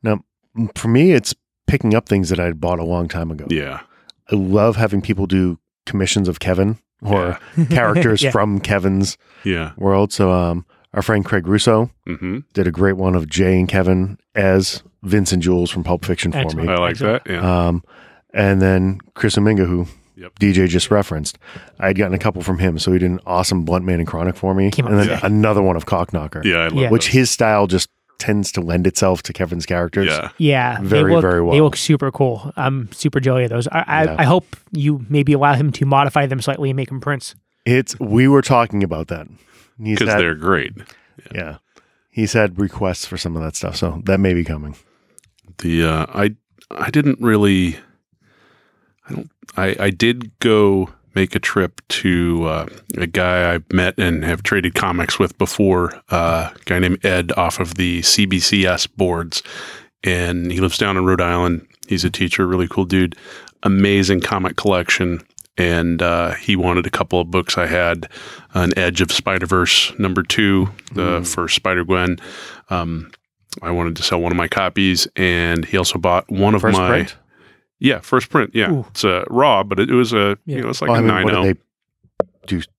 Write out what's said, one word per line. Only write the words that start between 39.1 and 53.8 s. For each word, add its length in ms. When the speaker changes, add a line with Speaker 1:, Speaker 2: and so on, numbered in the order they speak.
Speaker 1:
He 120
Speaker 2:
'Cause 120
Speaker 1:
said 120
Speaker 2:
they're 140
great. 400
Speaker 1:
Yeah. 220
He's 240
had 260
requests 460
for 120
some 180
of 80
that 120
stuff, 200
so 300
that 140
may 140
be 100
coming. 320
Speaker 2:
The, 240
uh, 280
I, 240
I 180
didn't 320
really, 560
I 60
don't, 180
I, 240
I 120
did 480
go 500
make 200
a 40
trip 500
to, 560
uh, 200
a 100
guy 480
I 40
met 240